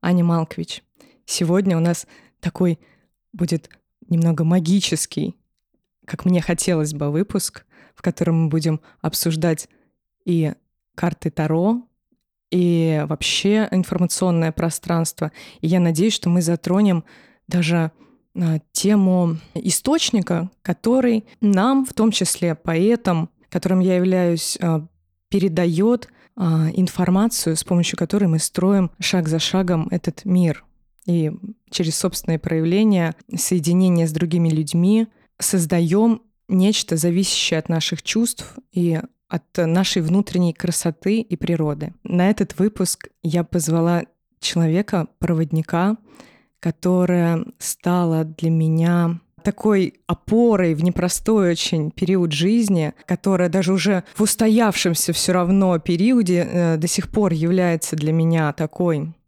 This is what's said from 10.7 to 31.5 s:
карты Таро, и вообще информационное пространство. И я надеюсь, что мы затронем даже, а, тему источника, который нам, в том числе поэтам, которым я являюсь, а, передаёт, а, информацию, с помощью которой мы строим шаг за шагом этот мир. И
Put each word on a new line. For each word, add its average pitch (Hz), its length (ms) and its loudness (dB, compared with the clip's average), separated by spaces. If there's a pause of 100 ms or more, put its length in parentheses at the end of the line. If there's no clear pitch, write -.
карты 165 340 -4
Таро, 170 540 -2 (680)
и 165 580 0
вообще 202 600 0
информационное 175 840 0
пространство. 165 800 -4 (300)
И 160 60 -2
я 180 120 2
надеюсь, 170 340 2
что - 160 -4
мы 175 120 2
затронем 175 640 0 (440)
даже, 165 440 0 (440)
а, 165 220 0 (140)
тему 185 680 2 (160)
источника, 185 960 -2 (140)
который 233 640 0 (140)
нам, 226 460 2
в - 80 -12
том 220 160 2
числе 175 460 -2
поэтам, 175 720 0 (220)
которым 185 300 0
я 185 140 2
являюсь, 180 640 0
а, 160 280 0 (420)
передаёт, 185 800 0 (260)
а, 160 380 2
информацию, 185 840 0
с - 80 -6
помощью 175 340 0
которой 196 280 0
мы 160 140 2
строим 185 600 0
шаг 180 280 -2
за 160 120 0
шагом 175 520 0
этот - 340 -6
мир. 180 400 0 (400)
И 165 260 0 (380)